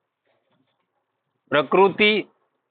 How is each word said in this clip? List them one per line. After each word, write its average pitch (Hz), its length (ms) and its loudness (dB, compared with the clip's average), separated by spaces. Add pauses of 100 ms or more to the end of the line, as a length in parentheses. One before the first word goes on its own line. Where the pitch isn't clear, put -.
(1500)
પ્રકૃતિ 185 760 0 (460)